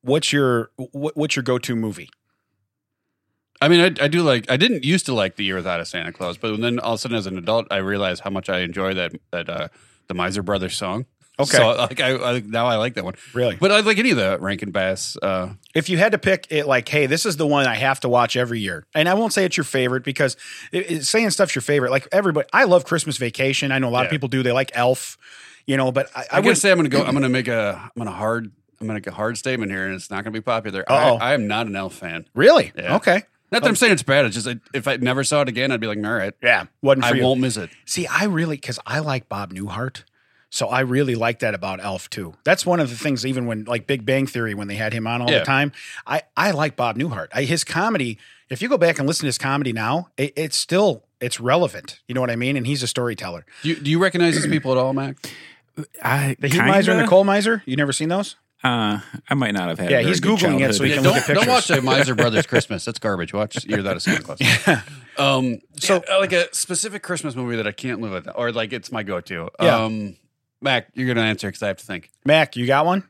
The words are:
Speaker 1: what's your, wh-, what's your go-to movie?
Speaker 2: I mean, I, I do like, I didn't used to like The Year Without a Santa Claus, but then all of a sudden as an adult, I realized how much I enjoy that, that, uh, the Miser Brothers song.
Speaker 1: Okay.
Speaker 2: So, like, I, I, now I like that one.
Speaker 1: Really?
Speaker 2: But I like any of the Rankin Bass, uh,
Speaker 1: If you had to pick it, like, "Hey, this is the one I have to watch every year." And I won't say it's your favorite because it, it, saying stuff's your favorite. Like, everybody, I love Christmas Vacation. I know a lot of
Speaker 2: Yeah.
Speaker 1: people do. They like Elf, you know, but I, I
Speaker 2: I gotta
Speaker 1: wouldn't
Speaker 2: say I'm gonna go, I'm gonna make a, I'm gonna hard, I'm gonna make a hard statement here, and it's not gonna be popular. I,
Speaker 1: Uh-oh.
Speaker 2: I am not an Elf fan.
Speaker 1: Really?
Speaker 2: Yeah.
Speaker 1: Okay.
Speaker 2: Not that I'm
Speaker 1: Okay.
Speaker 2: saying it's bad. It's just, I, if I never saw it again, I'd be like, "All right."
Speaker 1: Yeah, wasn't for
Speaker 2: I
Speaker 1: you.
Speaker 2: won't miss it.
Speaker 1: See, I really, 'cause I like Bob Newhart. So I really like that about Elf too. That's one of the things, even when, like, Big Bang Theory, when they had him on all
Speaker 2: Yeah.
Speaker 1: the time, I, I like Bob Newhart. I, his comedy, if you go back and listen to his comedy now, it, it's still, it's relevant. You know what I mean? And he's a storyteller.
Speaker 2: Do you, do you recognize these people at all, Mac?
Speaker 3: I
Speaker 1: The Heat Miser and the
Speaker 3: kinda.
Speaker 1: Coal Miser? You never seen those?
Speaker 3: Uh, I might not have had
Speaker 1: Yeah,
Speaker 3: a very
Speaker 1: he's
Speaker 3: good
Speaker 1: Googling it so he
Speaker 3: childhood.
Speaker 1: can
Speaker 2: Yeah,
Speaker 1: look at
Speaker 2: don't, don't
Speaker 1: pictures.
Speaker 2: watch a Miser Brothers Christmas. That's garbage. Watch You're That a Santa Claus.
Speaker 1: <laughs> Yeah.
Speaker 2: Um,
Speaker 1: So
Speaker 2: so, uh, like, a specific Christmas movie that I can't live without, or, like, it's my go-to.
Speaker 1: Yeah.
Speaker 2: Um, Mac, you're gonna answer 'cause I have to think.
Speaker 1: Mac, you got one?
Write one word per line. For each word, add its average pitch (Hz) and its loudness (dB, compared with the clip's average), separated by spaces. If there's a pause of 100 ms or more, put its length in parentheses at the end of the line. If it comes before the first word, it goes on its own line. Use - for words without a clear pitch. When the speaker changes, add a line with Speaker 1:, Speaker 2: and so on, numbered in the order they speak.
Speaker 1:
what's 147 0
your, 127 2
wh-, 143 -6
what's 151 0
your 139 -4
go-to 123 -2
movie? 104 -6 (1500)
Speaker 2:
I 143 4
mean, 170 8
I, 170 4
I 147 2
do 170 2
like, 127 2
I 127 2
didn't 185 2
used 170 2
to 135 -2
like 98 0
The 104 -4
Year 95 -2
Without 87 -4
a 82 -8
Santa 85 -8
Claus, 87 -6
but 107 -4
then 120 0
all 117 -2
of 110 -2
a - -8
sudden 117 -4
as 98 -4
an 95 -6
adult, 110 -2
I 98 0
realized 95 -2
how 98 -8
much 98 -6
I 90 0
enjoy 95 -4
that, 87 -4 (180)
that, 85 -6
uh, 73 -6 (400)
the 92 -8
Miser 92 -4
Brothers 92 -4
song. 104 -6 (320)
Speaker 1:
Okay. 135 2
Speaker 2:
So, 117 8
like, 120 -2
I, 131 2 (200)
I, 123 -2
now 113 -2
I 120 2
like 113 -2
that 95 -6
one. 92 -8 (200)
Speaker 1:
Really? 120 0
Speaker 2:
But 196 2
I 208 6
like 208 2
any 240 4
of 156 4
the 95 2
Rankin 98 -4
Bass, 95 -2
uh, 95 -2 (240)
Speaker 1:
If 160 0
you 170 0
had 208 4
to - 0
pick - 0
it, 151 -2
like, 127 2
"Hey, 147 2
this 151 0
is 170 -2
the 156 0
one 143 4
I 120 0
have 131 0
to 131 -2
watch 120 2
every 120 -2
year." 90 -8
And 156 2
I 180 4
won't 214 0
say 196 2
it's 185 -2
your 147 -2
favorite 127 -2
because 139 -2 (340)
it, 180 -4
it, 156 -4
saying 220 2
stuff's 185 2
your 131 -2
favorite. 131 0
Like, 135 0
everybody, 175 2
I 262 6
love 175 4
Christmas 156 -2
Vacation. 135 -2
I 135 2
know 131 0
a - -2
lot 123 2
of - -
Speaker 2:
Yeah. - -2
Speaker 1:
people 139 -2
do. 131 0
They 123 2
like 135 2
Elf, 123 0 (480)
you 135 0
know, 131 2
but 135 0
I, 127 -8
I - -10
Speaker 2:
I - -10
gotta 180 2
Speaker 1:
wouldn't 226 6
Speaker 2:
say 196 4
I'm 180 6
gonna 156 2
go, 139 2
I'm - 0
gonna 139 2
make 127 0
a, 104 -2
I'm - -18
gonna 107 -6
hard, 113 -2 (340)
I'm 113 -6
gonna 110 -4
make 101 -8
a 98 -10
hard 107 -4
statement 120 -4
here, 95 -4
and 95 -6
it's 90 -14
not 98 -6
gonna 110 -8
be 110 -6
popular. 107 -4
I, 127 4 (160)
Speaker 1:
Uh-oh. 117 4
Speaker 2:
I 123 0
am 113 0
not 107 -2
an 101 -8
Elf 95 -6
fan. 85 -12
Speaker 1:
Really? 247 6
Speaker 2:
Yeah. 120 -2
Speaker 1:
Okay. 190 2 (280)
Speaker 2:
Not 117 0
that 156 2
I'm 220 4
Speaker 1:
Okay. - 2
Speaker 2:
saying 220 4
it's 151 2
bad. 139 4
It's 104 -2
just, 117 -6
I, 120 -6 (140)
if 135 -2
I 131 0
never 127 0
saw 147 2
it 131 0
again, 127 -2
I'd 120 -2
be 113 -4
like, 107 -4
"All 107 -4
right." 104 -2 (100)
Speaker 1:
Yeah, 113 4 (160)
wasn't 135 4
for 120 4
Speaker 2:
I 135 2
Speaker 1:
you. 127 2
Speaker 2:
won't 127 2
miss 120 0
it. 87 -8 (160)
Speaker 1:
See, 175 -4
I - 0
really, 165 0
'cause 127 -10
I 151 -4
like 139 -4
Bob 98 -8
Newhart. 98 -10 (440)
So 113 -4
I 123 2
really 131 2
like 113 -2
that 110 -2
about 95 -6
Elf 95 -6
too. 87 -10 (100)
That's 185 2
one 175 0
of 139 0
the 117 -8
things, 131 -4
even 127 -2
when, 107 -4
like, 117 -4
Big 123 -2
Bang 135 2
Theory, 117 -4
when 101 -6
they 101 -6
had 107 -2
him 113 -4
on 120 -4
all 123 -2
Speaker 2:
Yeah. 143 4
Speaker 1:
the 80 -2
time, 139 2 (340)
I, 143 0 (140)
I 185 2
like 151 -2
Bob 117 0
Newhart. 104 -4
I, 131 0
his 156 -2
comedy, 165 -2 (320)
if 123 -6
you 240 -4
go 269 2
back 170 2
and 139 0
listen 156 -2
to 151 -2
his 127 -2
comedy 135 -2
now, 120 -4
it, 143 -4
it's 156 -4
still, 180 0 (160)
it's 117 -6
relevant. 127 0
You 123 -8
know 131 0
what 123 0
I 117 -2
mean? 131 0
And 127 -2
he's 135 -2
a 123 -4
storyteller. 98 -6 (200)
Speaker 2:
Do 156 0
you, 165 0
do 143 -4
you 160 4
recognize 175 4
these 147 0
people 147 0
at 127 4
all, 131 2
Mac? 135 -6 (840)
Speaker 3:
I 135 0
Speaker 1:
The 143 -2
Heat 151 2
Miser 190 6
and 180 4
the - 4
Speaker 3:
kinda. - 2
Speaker 1:
Coal 190 8
Miser? 202 2
You 131 -2
never 143 0
seen 156 -2
those? 196 -4 (280)
Speaker 3:
Uh, 110 0 (280)
I 139 -2
might 123 0
not 92 -2
have 82 -4
had 87 -2
Speaker 1:
Yeah, 135 4
Speaker 3:
a 117 2
very - 0
Speaker 1:
he's 160 0
Speaker 3:
good 202 2
Speaker 1:
Googling 139 2
it 117 0
so 139 0
he 139 2
Speaker 3:
childhood. - 2
Speaker 1:
can 135 0
Speaker 2:
Yeah, - 8
Speaker 1:
look - 2
at 131 0
Speaker 2:
don't, 147 2
don't 208 4
Speaker 1:
pictures. 247 2
Speaker 2:
watch 147 6
a 127 2
Miser 135 2
Brothers 117 2
Christmas. 104 -2
That's - -8
garbage. 92 -2
Watch 104 -4
You're 104 -2
That 95 -2
a 82 -8
Santa - -2
Claus. 73 -12
Speaker 1:
<laughs> - 2
Yeah. 135 4 (380)
Speaker 2:
Um, 131 0 (220)
Speaker 1:
So 185 2
Speaker 2:
so, 196 0
uh, 196 4
like, 185 0
a 175 2
specific 196 -6
Christmas 156 -6
movie 120 -4
that 107 -2
I 104 -4
can't 120 -6
live 110 -8
without, 90 -8
or, 120 -2
like, 110 -4
it's 113 -12
my 110 -6
go-to. 90 -6 (100)
Speaker 1:
Yeah. 113 4
Speaker 2:
Um, 107 -6 (460)
Mac, 131 0
you're 127 -4
gonna 120 0
answer 104 -4
'cause - -10
I 104 -2
have 95 -4
to - -20
think. 92 -12 (140)
Speaker 1:
Mac, 151 4
you 123 -2
got 139 4
one? 185 0